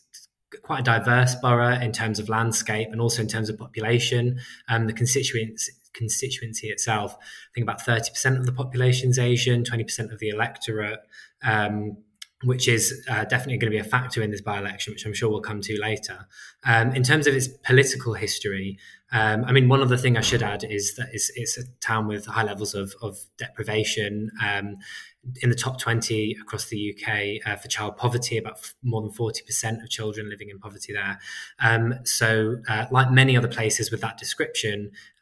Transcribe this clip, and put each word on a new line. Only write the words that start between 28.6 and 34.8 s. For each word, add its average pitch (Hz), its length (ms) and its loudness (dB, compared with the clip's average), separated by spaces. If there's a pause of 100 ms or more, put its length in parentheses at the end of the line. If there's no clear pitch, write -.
more 113 200 -2
than 107 100 -8
forty 113 320 -4
percent 113 360 -4
of 113 80 -16
children 107 400 -6
living 101 200 -14
in 98 100 -18
poverty 101 340 -14
there. 98 280 -4 (400)
Um, 117 420 4
so, 110 540 2 (120)
uh, 110 220 -2
like 127 220 6
many 131 240 8
other 117 100 4
places 110 460 0
with 104 80 -4
that 110 180 -6
description, 104 720 -4 (320)